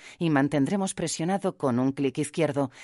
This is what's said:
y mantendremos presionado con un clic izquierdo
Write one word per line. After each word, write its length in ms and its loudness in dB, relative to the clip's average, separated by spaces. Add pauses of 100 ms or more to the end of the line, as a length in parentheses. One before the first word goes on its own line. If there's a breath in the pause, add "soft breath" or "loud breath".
(200 loud breath)
y 100 2
mantendremos 640 2
presionado 640 -2
con 220 0
un 120 2
clic 280 -2
izquierdo 500 0 (140 loud breath)